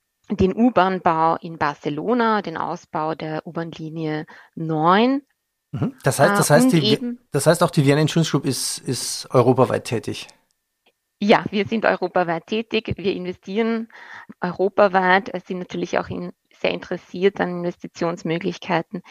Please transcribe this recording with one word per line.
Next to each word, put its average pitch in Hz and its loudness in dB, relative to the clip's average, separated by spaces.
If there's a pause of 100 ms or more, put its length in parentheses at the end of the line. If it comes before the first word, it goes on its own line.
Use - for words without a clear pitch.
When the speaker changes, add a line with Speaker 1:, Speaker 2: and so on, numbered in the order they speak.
(280)
Speaker 1:
den 190 0
U-Bahn-Bau 180 2
in 165 -12
Barcelona, 185 -2
den 160 -10
Ausbau 156 -6
der 156 -8
U-Bahn-Linie 160 -8 (300)
neun. 180 2 (500)
Speaker 2:
Mhm. 147 -4
Das - 2
heißt, 196 4
das 165 2
Speaker 1:
Äh, 147 6
Speaker 2:
heißt, 233 6
Speaker 1:
und 262 4
Speaker 2:
die, 185 4
Speaker 1:
eben 240 -2 (140)
Speaker 2:
das 143 0
heißt, 165 4
auch 170 4
die 147 4
Vienna 139 6
Insurance 156 2
Group 143 0
ist, - -4
ist - -8
europaweit 120 4
tätig? - -8 (920)
Speaker 1:
Ja, 202 4
wir 202 -2
sind 226 -2
europaweit 175 0
tätig. - -4
Wir 185 -4
investieren 208 -6 (520)
europaweit, 185 2
äh, 185 -8
sind 185 -6
natürlich 175 -4
auch 180 -4
in, 175 -10 (280)
sehr 180 -2
interessiert 180 -4
an 180 -2
Investitionsmöglichkeiten 170 -6